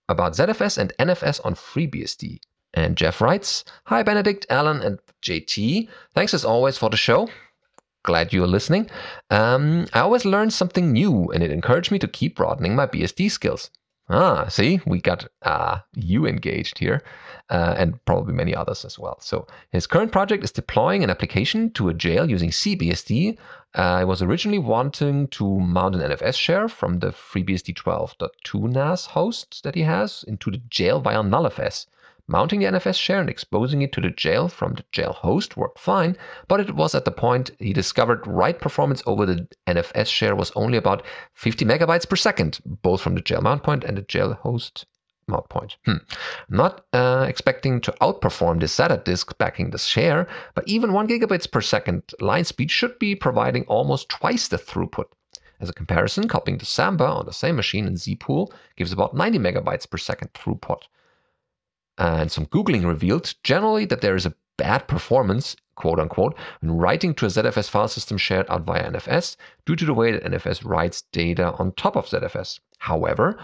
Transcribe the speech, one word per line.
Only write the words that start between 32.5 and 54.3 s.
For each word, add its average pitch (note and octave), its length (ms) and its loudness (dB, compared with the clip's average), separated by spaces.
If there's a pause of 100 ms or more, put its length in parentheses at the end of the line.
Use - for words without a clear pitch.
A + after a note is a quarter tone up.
the G3 60 2
N F#3+ 100 2
F F3+ 100 0
S F#3+ 100 0
share - 220 0
and F3 100 0
exposing C3 540 0
it C3+ 100 0
to - 80 -4
the F#2 80 2
jail F2 380 0
from - 280 -4
the - 180 -10
jail - 200 -2
host - 440 0
worked - 240 -4
fine, F3+ 360 2 (300)
but G3 140 4
it G3+ 160 -2
was D#3 180 2
at - 100 0
the - 60 0
point B2 480 0
he G2 140 -2
discovered A2+ 540 2
write G#2 340 2
performance C#3+ 460 0
over G#2 200 2
the F2 220 0 (180)
N F2 100 0
F E2+ 200 -2
S G#2+ 120 2
share G#2 280 0
was F#2+ 180 -2
only A2+ 240 2
about F#2+ 260 0 (300)
fifty - 300 -2
megabytes E3 440 2
per G3 60 0
second, F3+ 500 0
both - 360 0
from F2+ 160 0
the F2 40 -2
jail - 220 -2
mount C3 220 2
point C#3+ 180 0
and G2 140 -4
the G2+ 60 -6
jail G2 320 -2
host - 520 -6 (400)
mount - 220 -4
point. - 360 -8
Hmm. F#2+ 120 0 (520)
Not, B2+ 440 0
uh, B2+ 360 2
expecting C3 520 0
to - 200 -4
outperform E2+ 600 2
the E2 60 2
sata D3 360 2
disk - 360 -2
backing - 320 -2
the - 80 -8
share, E3 500 2 (260)
but - 140 -4
even A3 240 0
one G#3 160 0
gigabits A3+ 420 0
per B2 100 2
second - 440 0 (160)
line D3+ 240 2
speed - 260 -4
should - 300 -2
be G3+ 160 0
providing B2+ 480 0
almost C3+ 440 0
twice - 380 -2